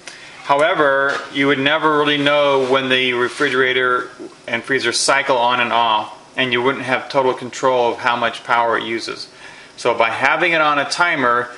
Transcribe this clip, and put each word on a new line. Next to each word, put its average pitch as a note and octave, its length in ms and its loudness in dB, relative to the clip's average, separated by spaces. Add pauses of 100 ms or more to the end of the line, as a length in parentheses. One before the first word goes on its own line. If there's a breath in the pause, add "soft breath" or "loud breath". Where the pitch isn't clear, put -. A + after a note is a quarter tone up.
(440 loud breath)
However, C#3+ 760 2 (140)
you C#3 160 0
would C#3+ 100 2
never D3+ 400 2
really D3 180 2
know C#3+ 480 2
when C3 260 0
the B2+ 240 2
refrigerator B2+ 960 0 (360)
and A#2 160 -4
freezer A#2+ 300 -2
cycle C#3 460 0
on A#2+ 220 2
and A#2 120 0
off, A2+ 420 0 (220)
and B2+ 160 0
you A#2+ 100 0
wouldn't C3 220 0
have B2+ 240 -2
total C3 260 0
control B2 580 -2
of G2+ 60 -8
how A#2+ 160 0
much A#2+ 300 -4
power A#2 340 0
it A2 60 -6
uses. A2 440 -8 (480 loud breath)
So A#2+ 180 0
by A2+ 160 2
having D3+ 420 0
it D#3+ 80 2
on D3 180 2
a C#3 100 -2
timer, C3 680 0